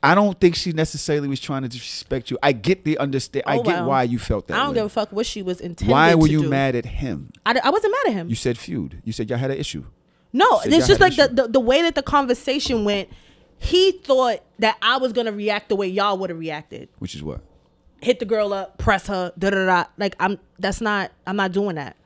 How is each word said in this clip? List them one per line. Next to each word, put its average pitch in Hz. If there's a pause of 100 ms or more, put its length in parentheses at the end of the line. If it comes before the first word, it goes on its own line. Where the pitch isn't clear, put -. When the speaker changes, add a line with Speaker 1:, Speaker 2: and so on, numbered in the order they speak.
Speaker 1:
I 143
don't 196
think 175
she -
necessarily 151
was 139
trying 135
to 131
disrespect 120
you. 123
I 143
get 143
the 151
understand. 135
I 139
Speaker 2:
Oh, -
Speaker 1:
get -
Speaker 2:
well. -
Speaker 1:
why 131
you 120
felt -
that 170
Speaker 2:
I 202
don't 277
Speaker 1:
way. 262
Speaker 2:
give 220
a 208
fuck 214
what 214
she -
was 180
intended -
Speaker 1:
Why 160
were 160
Speaker 2:
to 151
Speaker 1:
you 151
Speaker 2:
do. 139
Speaker 1:
mad 135
at 120
him? 104 (120)
Speaker 2:
I 214
d-, 262
I 262
wasn't 427 (140)
mad 262
at 196
him. 170
Speaker 1:
You 117
said 120
feud. 85
You 113
said 113
y'all 120
had 135
an 139
issue. 143 (480)
Speaker 2:
No, 311
Speaker 1:
You 494 (100)
said -
Speaker 2:
it's 254
Speaker 1:
y'all 320
Speaker 2:
just 269
Speaker 1:
had 392
an -
Speaker 2:
like 370
the, 311 (180)
Speaker 1:
issue. 240
Speaker 2:
the, 226
the 262
way 254
that 330
the 277
conversation 262
went. 202 (480)
He 370
thought 254 (180)
that 220
I 240
was 262
gonna 226
react 208
the 208
way 196
y'all 196
would 190
have 165
reacted. 160 (120)
Speaker 1:
Which -
is 73
what? 76 (580)
Speaker 2:
Hit 247
the 233
girl 208
up, 196
press 196
her, 185
da, 190
da, 190
da. 180 (120)
Like, 202
I'm, 196 (220)
that's 190
not, 208 (140)
I'm 190
not 196
doing 196
that. 143 (100)